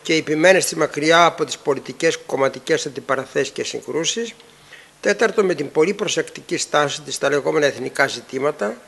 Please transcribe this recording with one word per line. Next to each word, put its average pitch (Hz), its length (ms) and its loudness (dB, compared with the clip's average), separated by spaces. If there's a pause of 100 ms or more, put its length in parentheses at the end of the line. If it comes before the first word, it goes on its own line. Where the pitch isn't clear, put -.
και 165 120 -2
επιμένεστη 156 640 4
μακριά 156 480 4
από 160 200 0
τις - 120 -10
πολιτικές, 143 600 -2
κομματικές 135 680 -2
αντιπαραθέσεις 131 640 -4
και 127 140 -8
συγκρούσεις. 165 720 -4 (680)
Τέταρτον, 208 440 2
με 180 80 0
την 143 180 -6
πολύ 165 220 2
προσεκτική 165 640 -6
στάση 147 440 0
της 135 140 -10
στα 139 140 0
λεγόμενα 143 360 0
εθνικά 131 420 0
ζητήματα. 147 720 -4 (100)